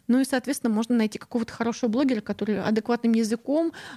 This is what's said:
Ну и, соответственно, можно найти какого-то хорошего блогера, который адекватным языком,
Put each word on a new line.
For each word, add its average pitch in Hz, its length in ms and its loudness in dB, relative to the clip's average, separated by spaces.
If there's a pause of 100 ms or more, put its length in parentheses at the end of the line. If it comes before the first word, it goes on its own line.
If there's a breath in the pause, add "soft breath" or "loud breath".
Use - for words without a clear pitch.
Ну 247 100 4
и, 269 60 2
соответственно, 247 480 -2
можно 233 240 0
найти 220 200 0
какого-то - 360 -6
хорошего 233 360 -2
блогера, 254 300 2
который 208 420 -2
адекватным 233 520 0
языком, 233 580 0 (260 loud breath)